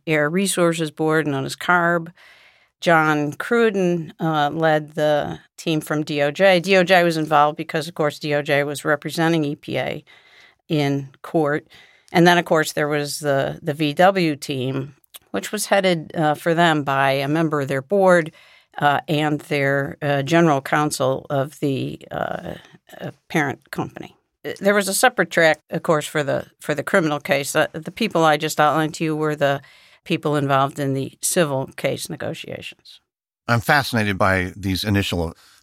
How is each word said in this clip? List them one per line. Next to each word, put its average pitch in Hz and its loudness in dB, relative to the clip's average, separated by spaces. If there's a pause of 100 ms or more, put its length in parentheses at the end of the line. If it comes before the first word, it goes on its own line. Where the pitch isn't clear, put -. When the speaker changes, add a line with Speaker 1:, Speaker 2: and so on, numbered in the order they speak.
Speaker 1:
Air 151 0
Resources 170 0
Board, 156 0
known 139 -2
as 139 -8
carb. 170 0 (680)
John 156 2
Cruden, 190 0
uh, 156 0
led 156 0
the 151 0 (160)
team 160 -2
from 151 -4
D 147 -4
O 143 2
J. 185 4
D 190 2
O 185 6
J 175 6
was 170 2
involved 151 2
because, 160 -6
of 175 -16
course, 147 -2
D 147 -4
O 147 0
J 143 0
was 143 -6
representing 156 0
E 147 -4
P - -8
A 139 -6 (640)
in 139 -2 (140)
court. 151 -2 (460)
And 175 6
then, 175 6
of 170 0
course, 156 0
there 151 -2
was 147 -4
the, 147 -2
the 156 -4
V 147 -2
W 175 4
team, 135 -6 (360)
which 196 -6
was 208 -6
headed, 185 0
uh, 151 2
for 165 0
them 160 2
by 135 0
a 139 -2
member 151 0
of 135 -4
their 135 -2
board, 180 2 (460)
uh, 143 2
and 151 0
their, 139 -2
uh, 143 0
general 156 4
counsel 143 -2
of 143 -2
the, 135 -4 (100)
uh, - -6 (460)
uh, - -10 (180)
parent 143 -4
company. - -10 (460)
There 202 2
was 202 0
a 196 -4
separate 240 2
track, 160 2
of 170 -6
course, 151 0
for 151 -4
the, 135 -4 (140)
for 151 -4
the 143 -6
criminal 156 0
case. 139 -2
Uh, 156 2
the 160 -10
people 180 -2
I 151 4
just 151 -4
outlined 151 2
to 165 -6
you 156 -2
were 151 -2
the 143 0 (440)
people 151 -2
involved 139 0
in 135 -2
the 135 -6
civil 139 -2 (100)
case - -4
negotiations. - -12 (460)
Speaker 2:
I'm 117 2
fascinated 113 0
by 95 2
these 95 -2
initial 95 -2 (280)